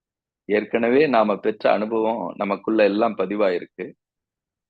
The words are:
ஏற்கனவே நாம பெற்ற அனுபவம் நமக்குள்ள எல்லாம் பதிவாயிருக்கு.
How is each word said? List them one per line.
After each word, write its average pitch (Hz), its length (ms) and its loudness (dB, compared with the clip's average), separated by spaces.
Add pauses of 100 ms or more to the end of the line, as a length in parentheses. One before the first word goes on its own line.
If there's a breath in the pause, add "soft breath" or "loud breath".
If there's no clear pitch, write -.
(440)
ஏற்கனவே 117 640 0
நாம 110 300 2
பெற்ற 107 360 -2
அனுபவம் 110 640 -2
நமக்குள்ள 104 480 0
எல்லாம் 104 320 0
பதிவாயிருக்கு. 95 800 -4 (760)